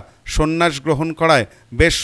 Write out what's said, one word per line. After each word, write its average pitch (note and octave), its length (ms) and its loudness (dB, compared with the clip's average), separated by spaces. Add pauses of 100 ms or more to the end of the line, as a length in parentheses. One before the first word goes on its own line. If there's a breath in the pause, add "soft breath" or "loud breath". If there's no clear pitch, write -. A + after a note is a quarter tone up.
(260 soft breath)
সন্ন্যাস D#3+ 540 0
গ্রহণ D3+ 320 -2
করায় D#3 340 2 (280 soft breath)
বেশ D#3 300 2